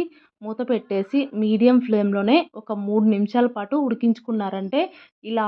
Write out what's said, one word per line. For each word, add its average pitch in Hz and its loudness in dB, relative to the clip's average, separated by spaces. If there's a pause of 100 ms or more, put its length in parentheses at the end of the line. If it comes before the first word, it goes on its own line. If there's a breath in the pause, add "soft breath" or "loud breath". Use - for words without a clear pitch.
(420 soft breath)
మూత 220 -8
పెట్టేసి 202 -2 (160)
మీడియం 214 4
ఫ్లేమ్‌లోనే 208 2 (180)
ఒక 214 -12
మూడు 208 0
నిమిషాల 214 2
పాటు 226 -6
ఉడికించుకున్నారంటే 226 -2 (440 loud breath)
ఇలా 220 -2